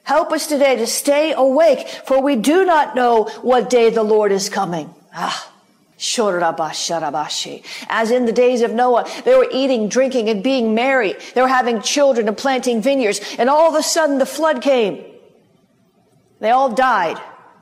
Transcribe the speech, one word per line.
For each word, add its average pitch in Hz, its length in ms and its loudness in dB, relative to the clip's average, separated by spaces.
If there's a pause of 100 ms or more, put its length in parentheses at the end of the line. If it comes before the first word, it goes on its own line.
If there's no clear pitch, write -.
help 320 280 0
us 311 160 -4
today 277 280 2
to 220 100 -2
stay 294 460 0
awake, 269 560 2 (180)
for 269 160 2
we 285 140 0
do 294 300 2
not 311 300 2
know 240 300 2 (160)
what 240 280 2
day 233 200 4
the 226 140 0
Lord 214 280 2
is 196 180 -2
coming. 170 440 -6 (220)
Ah. - 340 -8 (480)
Shorabasharabashi. 160 1700 -4 (240)
As 220 240 -2
in 247 140 2
the 226 80 0
days 247 280 2
of 226 120 0
Noah, 240 360 0 (140)
they 254 120 4
were 254 140 4
eating, 254 380 0
drinking, 240 400 -2
and 208 160 -2
being 233 320 0
merry. 247 400 0 (180)
They 247 80 2
were 262 60 4
having 240 340 0
children 269 460 2
and 208 100 -4
planting 247 440 -2
vineyards. 240 400 0 (160)
And 240 120 0
all 311 200 4
of 302 60 0
a 311 80 0
sudden, 302 340 0
the 262 80 0
flood 302 360 -2
came. 233 400 0 (1400)
They 214 80 0
all 262 200 2
died 214 520 0 (400)